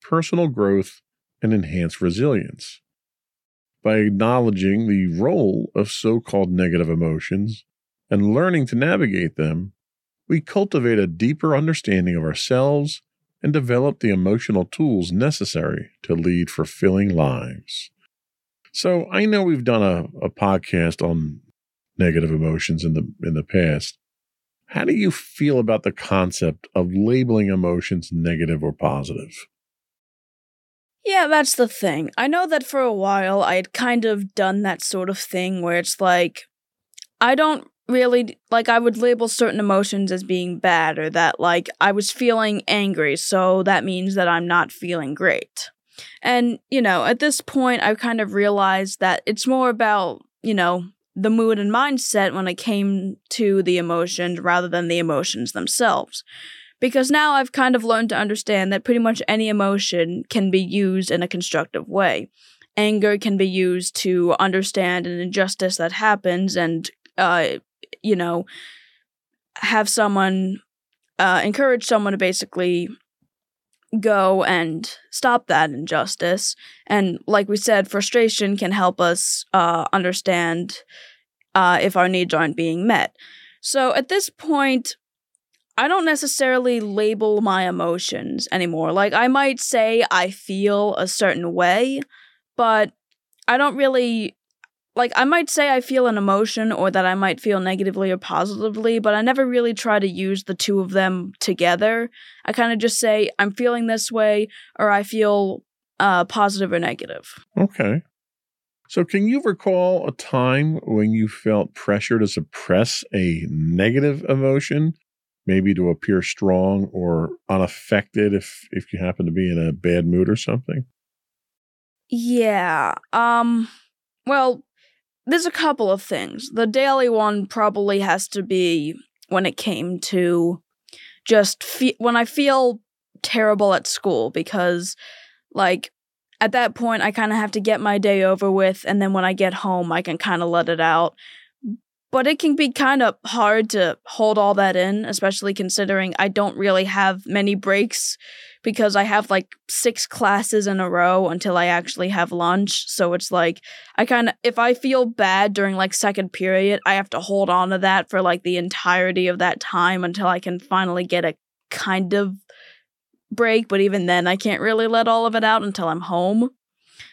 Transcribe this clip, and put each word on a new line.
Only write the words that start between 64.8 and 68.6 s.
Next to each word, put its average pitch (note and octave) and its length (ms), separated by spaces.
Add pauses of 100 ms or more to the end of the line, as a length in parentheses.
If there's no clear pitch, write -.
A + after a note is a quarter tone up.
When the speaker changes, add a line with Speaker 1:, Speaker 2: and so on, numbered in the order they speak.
Speaker 2:
an F3 140
injustice F#3 560
that E3+ 160
happens F#3+ 640
and, E3 340 (280)
uh, F3 400 (440)
you G#3+ 140
know, F3 300 (1120)